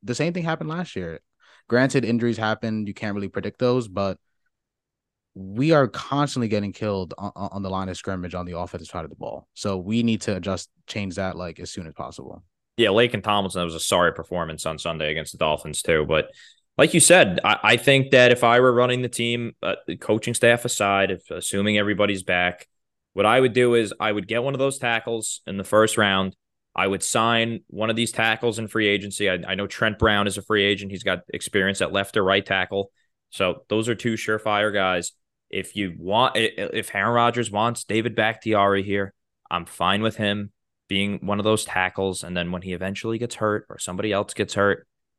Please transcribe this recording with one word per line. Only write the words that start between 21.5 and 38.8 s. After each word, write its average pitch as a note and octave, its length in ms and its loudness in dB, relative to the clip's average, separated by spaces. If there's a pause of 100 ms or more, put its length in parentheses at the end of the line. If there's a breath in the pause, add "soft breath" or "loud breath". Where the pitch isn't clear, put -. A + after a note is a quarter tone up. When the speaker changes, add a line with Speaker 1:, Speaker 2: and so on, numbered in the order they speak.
Speaker 2:
everybody's G2+ 420 0
back, F2+ 460 -2 (460)
what G2 120 2
I A#2 140 6
would B2+ 140 4
do B2 200 4
is A2+ 260 0
I G#2+ 120 0
would G#2 160 -4
get A2+ 160 -2
one C#3 100 -4
of C3+ 60 -6
those C3+ 180 -2
tackles A#2 720 -4
in F#2+ 100 -6
the G2 60 -6
first G#2+ 340 4
round. F#2+ 380 2 (400)
I F2+ 100 0
would G2 160 -2
sign A#2 640 0
one A2 240 -6
of A2+ 60 0
these A#2 160 -2
tackles A2+ 480 0
in A2 80 -6
free G#2+ 200 0
agency. G2+ 400 0
I, F#2 200 0
I F#2+ 80 -4
know G2+ 100 -4
Trent G#2+ 320 -2
Brown G#2 300 4
is G2 100 -4
a G2 60 -10
free G#2 200 2
agent. G2+ 280 0
He's F#2 100 -10
got F2+ 200 -2 (120)
experience G2 480 0
at D#2+ 100 -2
left G2 240 -2
or G#2+ 80 2
right G2 220 2
tackle. F#2+ 460 -2 (400)
So F2+ 380 -2
those A2 200 0
are A#2 60 0
two A#2 180 -4
surefire G#2+ 580 0
guys. F#2 420 0 (360)
If - 260 -8
you F#2+ 220 -4
want, G#2 400 0
i-, A2+ 40 0
i-, G#2 320 -4
if - 200 -6
Aaron G2+ 220 0
Rodgers A#2 340 2
wants A2 360 -2
David A2+ 280 -2
Bakhtiari G#2 720 0